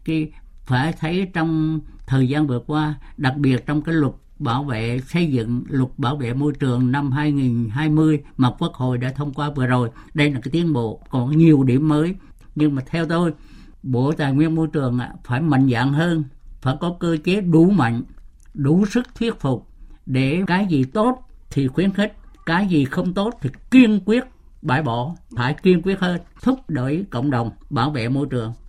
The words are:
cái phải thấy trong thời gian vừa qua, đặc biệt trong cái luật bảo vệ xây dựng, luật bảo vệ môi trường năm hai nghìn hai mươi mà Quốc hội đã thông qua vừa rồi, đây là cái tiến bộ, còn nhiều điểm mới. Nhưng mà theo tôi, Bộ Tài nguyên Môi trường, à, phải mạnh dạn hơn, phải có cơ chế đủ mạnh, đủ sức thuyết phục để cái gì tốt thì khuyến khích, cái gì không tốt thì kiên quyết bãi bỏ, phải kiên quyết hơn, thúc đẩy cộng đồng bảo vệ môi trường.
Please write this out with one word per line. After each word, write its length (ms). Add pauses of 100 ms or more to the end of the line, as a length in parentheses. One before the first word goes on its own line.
cái 260 (340)
phải 340
thấy 340
trong 460 (280)
thời 220
gian 180
vừa 120
qua, 360 (220)
đặc 200
biệt 280
trong 160
cái 140
luật 180 (260)
bảo 240
vệ 440
xây 240
dựng, 380
luật 280
bảo 180
vệ 180
môi 260
trường 320
năm 200
hai 200
nghìn 380
hai 200
mươi 300 (180)
mà 220
Quốc 140
hội 240
đã 180
thông 180
qua 220
vừa 120
rồi, 220 (240)
đây 180
là 120
cái 80
tiến 220
bộ, 360
còn 280
nhiều 260
điểm 260
mới. 260 (400)
Nhưng 200
mà 100
theo 200
tôi, 280 (500)
Bộ 280
Tài 220
nguyên 220
Môi 120
trường, 320
à, 140 (100)
phải 180
mạnh 300
dạn 220
hơn, 300 (380)
phải 180
có 200
cơ 240
chế 180
đủ 280
mạnh, 340 (500)
đủ 320
sức 300
thuyết 240
phục 280 (380)
để 420
cái 220
gì 140
tốt 440 (220)
thì 180
khuyến 260
khích, 200 (320)
cái 220
gì 180
không 280
tốt 280
thì 80 (220)
kiên 340
quyết 180 (380)
bãi 220
bỏ, 320 (220)
phải 260
kiên 180
quyết 180
hơn, 200 (220)
thúc 260
đẩy 420
cộng 220
đồng 200 (180)
bảo 220
vệ 180
môi 200
trường. 240 (160)